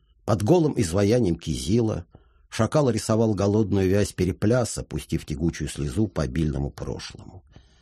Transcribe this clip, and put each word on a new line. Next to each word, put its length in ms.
под 180
голым 360
изваянием 580
кизила, 680
шакал 420
рисовал 420
голодную 560
вязь 240
перепляса, 680
пустив 420
тягучую 440
слезу 380
по 140
обильному 480
прошлому. 720